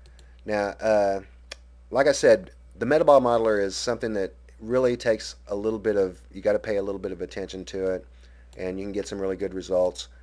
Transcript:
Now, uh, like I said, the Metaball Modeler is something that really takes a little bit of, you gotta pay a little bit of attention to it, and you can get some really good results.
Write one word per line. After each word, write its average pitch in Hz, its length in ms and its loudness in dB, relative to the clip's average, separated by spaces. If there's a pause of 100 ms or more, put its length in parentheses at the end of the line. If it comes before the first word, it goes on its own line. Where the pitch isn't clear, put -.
(440)
Now, 104 260 -2 (120)
uh, 101 400 4 (680)
like 131 160 2
I 143 60 6
said, 110 360 4 (300)
the 113 60 -2
Metaball 147 360 6
Modeler 113 400 2
is 98 140 -2
something 113 380 -4
that 95 200 -4 (260)
really 123 380 0
takes 113 380 -2 (120)
a 104 80 -6
little 110 240 -2
bit 104 160 0
of, 92 240 0 (120)
you 98 100 -14
gotta 104 180 0
pay 107 180 -4
a 98 60 -2
little 98 160 -6
bit 95 120 -8
of 90 100 -12
attention 92 440 -10
to 95 220 -6
it, 92 180 -4 (520)
and 92 220 -6
you 98 60 -8
can 101 60 -8
get 98 160 -6
some 101 120 -8
really 95 160 -4
good 92 180 -6
results. 90 540 -2 (160)